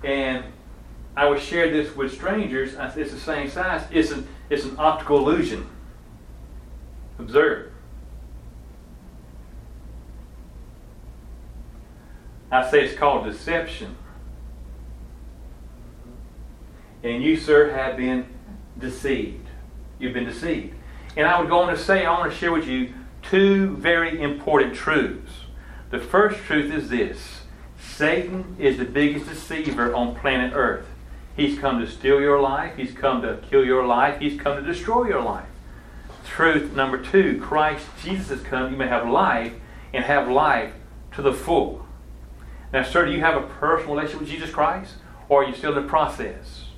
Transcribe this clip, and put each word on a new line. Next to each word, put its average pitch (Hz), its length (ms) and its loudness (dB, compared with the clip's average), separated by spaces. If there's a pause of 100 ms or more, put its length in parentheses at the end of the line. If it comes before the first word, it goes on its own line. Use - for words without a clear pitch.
And 135 400 0 (720)
I 143 100 4
would 143 140 4
share 170 300 2
this 147 260 0
with 131 160 -2
strangers. 156 640 -2
I - 140 -6
said, 151 120 -6
"It's - 100 -6
the 127 60 -10
same 147 300 -4
size." 180 420 -2
It's 151 220 4
an, 131 160 -6 (220)
it's 143 140 0
an 127 140 -8
optical 151 400 4
illusion. 139 480 2 (1500)
Observe. 127 540 4 (4000)
I 127 180 4
say 143 140 8
it's - 120 -4
called 139 280 2
deception. 165 720 -4 (3000)
And 120 200 -2
you, 160 140 6
sir, 147 340 6
have 131 260 -2
been 127 300 0 (520)
deceived. 123 680 -4 (500)
You've 123 160 -4
been 120 120 -2
deceived. 127 480 -4 (420)
And 156 100 4
I 175 140 6
would 151 80 0
go 175 120 8
on 180 120 4
to 175 60 0
say, 190 260 4
I 170 120 4
want 175 140 0
to - 80 -8
share 170 140 2
with 151 160 0
you 127 240 0 (300)
two 196 540 6
very 165 440 2
important 143 540 2
truths. - 580 0 (580)
The 120 80 -4
first 202 420 4
truth 151 340 0
is 113 160 -4
this. - 520 -2 (360)
Satan 180 800 -2
is 131 200 4
the 123 60 0
biggest 147 440 2
deceiver 131 680 -2
on 120 220 0
planet 127 380 0
Earth. 117 320 0 (500)
He's 147 220 2
come 127 200 2
to 113 80 -2
steal 139 340 4
your 143 200 6
life. 135 360 0
He's 127 160 -6
come 127 300 0
to 110 160 -4 (100)
kill 135 160 8
your 127 220 4
life. 135 320 4
He's 143 220 -2
come 143 160 0
to 139 60 -6
destroy 214 460 0
your 143 140 0
life. 107 240 -4 (800)
Truth 160 460 2
number 131 260 0
two, 165 420 4
Christ 151 460 0 (160)
Jesus 190 280 -4
has 127 120 -6
come. 131 300 -4
You 135 40 -4
may 131 120 -2
have 117 200 0
life 117 440 2 (400)
and 123 120 -2
have 139 240 4
life 135 440 4 (400)
to 139 100 -6
the 135 100 6
full. - 540 0 (840)
Now, 131 100 2
sir, 170 240 2
do 147 60 0
you - 80 0
have 160 160 4
a 135 100 -2
personal 156 480 0
relationship 151 260 -4
with 156 100 -6
Jesus 165 200 -6
Christ? 175 440 0 (340)
Or 139 160 8
are 135 40 -2
you 127 60 -6
still 147 220 -2
in 139 80 0
the - 40 -8
process? - 760 -2 (140)